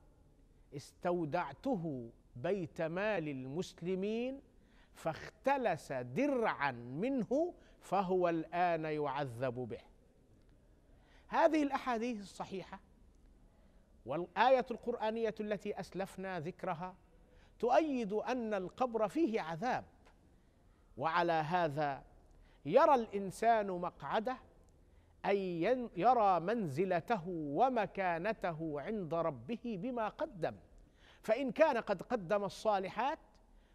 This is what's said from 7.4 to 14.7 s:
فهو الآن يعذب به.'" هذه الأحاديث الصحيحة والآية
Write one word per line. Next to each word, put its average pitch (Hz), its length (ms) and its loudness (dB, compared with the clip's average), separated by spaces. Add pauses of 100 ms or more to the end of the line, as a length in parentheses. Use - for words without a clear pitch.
فهو 185 480 2
الآن 170 560 0
يعذب 135 720 -2
به.'" 123 260 -6 (1500)
هذه 302 340 4
الأحاديث 247 580 -2
الصحيحة 190 600 -10 (1300)
والآية 208 640 4